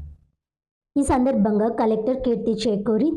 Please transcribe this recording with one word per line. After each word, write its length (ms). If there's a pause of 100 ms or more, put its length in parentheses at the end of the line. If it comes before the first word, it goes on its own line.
(1000)
ఈ 20
సందర్భంగా 680
కలెక్టర్ 540
కీర్తి 300
చేకూరి 640